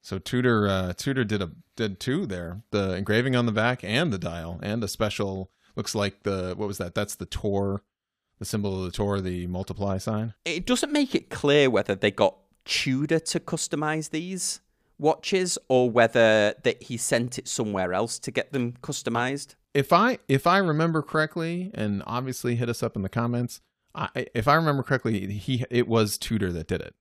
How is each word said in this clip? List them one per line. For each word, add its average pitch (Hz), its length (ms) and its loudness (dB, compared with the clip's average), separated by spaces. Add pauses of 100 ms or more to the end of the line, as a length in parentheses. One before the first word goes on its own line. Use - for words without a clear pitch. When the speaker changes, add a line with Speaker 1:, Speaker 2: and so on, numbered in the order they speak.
Speaker 1:
So 95 160 -6
Tudor, 120 500 2
uh, 95 280 0
Tudor 131 280 -2
did 101 180 -2
a, 85 80 -6 (260)
did 104 240 -4
two 160 260 -2
there. 90 440 -8
The 95 260 0
engraving 113 400 2
on 120 100 2
the 113 60 0
back 117 320 0
and 131 280 0
the 95 60 -4
dial 85 440 -8
and 110 200 -4
a 98 60 -4
special, 98 640 -4 (260)
looks - 180 -6
like 101 280 -2
the, 92 340 -2
what 104 100 -4
was 98 120 -6
that? 87 160 -8
That's 104 200 -2
the 92 120 -10
Tor, 98 560 -2 (560)
the 104 60 -10
symbol 101 340 -2
of 92 120 -4
the - 60 -10
Tor, 101 240 0
the 90 260 -4
multiply 95 520 -4
sign. 110 360 -4 (100)
Speaker 2:
It 170 220 -4
doesn't 269 260 0
make 294 220 0
it - 160 0
clear 143 380 6
whether 104 260 2
they 104 160 2
got 98 260 2 (280)
Tudor 147 560 0
to 165 200 -4
customize 156 720 -4
these 175 500 -6 (380)
watches 175 600 2 (100)
or 127 220 6
whether 110 720 6
that - 200 0
he 123 140 -10
sent 120 420 -2
it - 100 -10
somewhere 98 440 -2
else 104 280 -2
to - 100 -8
get - 220 -4
them 123 200 -2 (100)
customized. 127 720 -4 (180)
Speaker 1:
If 143 200 2
I, 220 260 4 (100)
if 135 180 2
I 180 120 6
remember 160 440 2
correctly, 170 720 -4
and 101 320 -2
obviously 127 500 -2
hit 117 120 0
us 117 140 -2
up 117 140 -4
in 101 60 -2
the 95 60 -4
comments, 120 520 -2 (340)
I, - 400 -6
if 113 140 0
I 147 80 6
remember 147 260 2
correctly, 113 500 0
he, 120 380 -2
it 120 180 2
was 110 300 2
Tudor 98 340 -2
that 82 140 -6
did 92 140 -4
it. - 200 -14